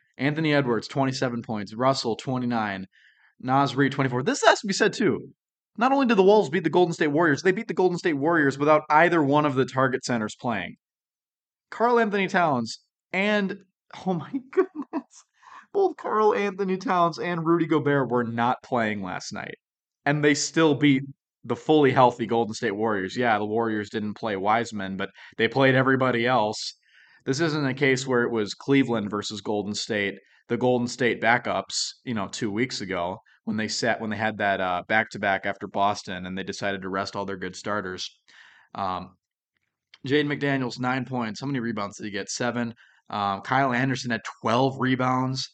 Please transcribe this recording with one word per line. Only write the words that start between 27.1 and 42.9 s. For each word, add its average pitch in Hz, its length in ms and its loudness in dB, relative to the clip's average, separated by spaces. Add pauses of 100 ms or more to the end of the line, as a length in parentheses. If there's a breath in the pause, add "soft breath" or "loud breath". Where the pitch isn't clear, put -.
This 131 140 -2
isn't 151 260 0
a 131 80 -2
case 135 320 0
where 123 180 2
it 120 80 -2
was 107 220 -2
Cleveland 117 560 2
versus 101 300 -6
Golden 104 340 -4
State, 101 420 -4 (340 soft breath)
the 120 80 -2
Golden 123 300 2
State 120 340 -2
backups, 110 680 0 (120)
you 127 100 -6
know, 101 140 -4
two 107 240 -6
weeks 117 300 -4
ago 92 380 -6 (240 soft breath)
when 110 120 -6
they 107 120 -4
sat, 110 340 -2
when 110 80 -6
they 104 80 -6
had 107 220 -4
that, 101 200 0
uh, 90 280 -4
back-to-back 104 580 0
after 101 220 -6
Boston 98 580 -2
and 92 120 -8
they 95 60 -6
decided 98 380 -6
to 95 80 -8
rest 98 260 -6
all 101 100 -6
their 95 120 -8
good 92 180 -10
starters. 95 540 -6 (640 soft breath)
Um, 92 400 -6 (920)
Jaden 143 200 2
McDaniels, 135 520 -4
nine 127 260 -2
points. 117 360 -6
How 135 60 -6
many 139 120 -4
rebounds 107 380 -6
did 107 80 -10
he 104 60 -8
get? 98 180 -6
Seven. 120 440 -4 (360 soft breath)